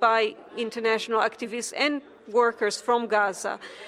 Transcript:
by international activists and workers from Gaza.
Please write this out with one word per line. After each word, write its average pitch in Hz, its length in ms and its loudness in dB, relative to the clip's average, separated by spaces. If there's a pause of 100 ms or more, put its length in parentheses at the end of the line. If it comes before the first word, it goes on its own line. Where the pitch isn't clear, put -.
by 226 340 4 (220)
international 220 640 0
activists 220 560 -4
and 285 240 0 (260)
workers 226 540 2
from 240 260 2
Gaza. 202 540 0 (280)